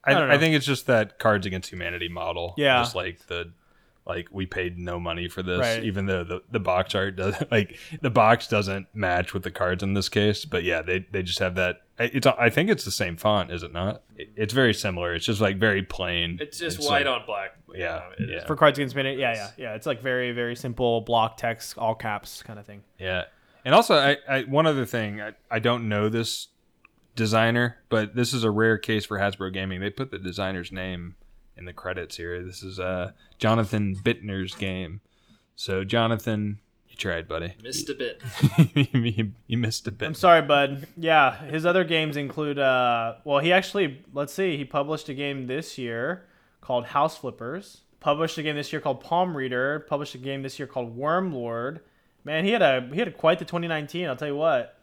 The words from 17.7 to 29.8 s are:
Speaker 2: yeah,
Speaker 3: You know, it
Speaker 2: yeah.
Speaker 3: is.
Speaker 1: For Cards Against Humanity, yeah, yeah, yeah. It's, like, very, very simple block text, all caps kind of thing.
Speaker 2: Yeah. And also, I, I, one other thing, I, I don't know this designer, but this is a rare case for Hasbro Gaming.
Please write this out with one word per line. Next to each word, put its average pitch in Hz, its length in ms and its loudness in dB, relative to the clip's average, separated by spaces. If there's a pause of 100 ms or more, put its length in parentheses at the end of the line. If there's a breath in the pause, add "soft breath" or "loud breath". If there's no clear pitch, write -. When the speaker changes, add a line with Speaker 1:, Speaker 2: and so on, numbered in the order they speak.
Speaker 2:
yeah, 85 300 -6 (160)
Speaker 3:
You - 60 -4
know, - 0 -
it - 40 -10
Speaker 2:
yeah. 82 120 -8
Speaker 3:
is. - 20 -12
Speaker 1:
For 151 120 -4
Cards 143 220 6
Against 135 160 -4
Humanity, 135 260 -2
yeah, 120 140 0
yeah, 101 240 -6
yeah. 120 160 -8
It's, 110 140 -8
like, 120 160 -4
very, 127 300 0
very 120 220 -4
simple 117 460 0
block 113 360 2
text, - 420 -6
all 113 160 0
caps 110 480 -8
kind 107 160 -16
of 101 80 -20
thing. 101 160 -20 (160)
Speaker 2:
Yeah. 92 240 -4 (400 soft breath)
And 131 100 4
also, 185 220 6
I, 143 220 6 (120)
I, 135 140 0
one 143 240 2
other 139 180 2
thing, 107 340 -4
I, 107 120 -10 (180)
I 117 80 -2
don't 117 320 0
know 104 200 2
this 113 400 -2 (680)
designer, 117 640 2 (120)
but 107 260 0
this 120 180 0
is 117 100 0
a 110 80 4
rare 110 260 4
case 107 280 -2
for 104 120 -6
Hasbro 98 360 -2
Gaming. 95 280 -6